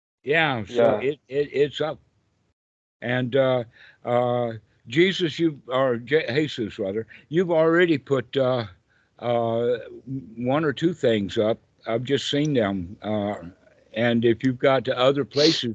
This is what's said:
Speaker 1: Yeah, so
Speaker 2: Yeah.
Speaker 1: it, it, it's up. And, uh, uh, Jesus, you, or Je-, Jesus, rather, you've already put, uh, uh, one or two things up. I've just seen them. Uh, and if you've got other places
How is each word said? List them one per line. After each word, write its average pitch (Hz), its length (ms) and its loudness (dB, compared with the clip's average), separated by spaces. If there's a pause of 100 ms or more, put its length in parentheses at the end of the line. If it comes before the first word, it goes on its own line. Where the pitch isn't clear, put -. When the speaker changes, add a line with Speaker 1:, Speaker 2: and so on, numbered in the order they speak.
(240)
Speaker 1:
Yeah, 139 420 2
so 110 80 -14
Speaker 2:
Yeah. 113 260 4
Speaker 1:
it, 139 280 -2
it, 143 240 -2
it's 139 280 0
up. 151 180 -6 (1000)
And, 123 360 -2
uh, 131 280 2 (400)
uh, 120 480 0 (360)
Jesus, 170 500 0
you, 160 300 0
or 131 300 2
Je-, 143 300 0
Jesus, 123 500 -4
rather, 107 280 -4 (220)
you've 170 220 0
already 165 480 4
put, 131 380 -4
uh, 127 280 0 (540)
uh, 117 600 0 (580)
one 127 280 0
or 147 80 0
two 165 220 0
things 107 440 0
up. 107 200 0 (280)
I've 117 180 -2
just 135 260 -2
seen 147 240 0
them. 98 480 -2
Uh, 104 320 -2 (600)
and 117 300 0
if 117 200 2
you've 131 140 0
got 131 300 2
other 127 360 2
places 143 500 0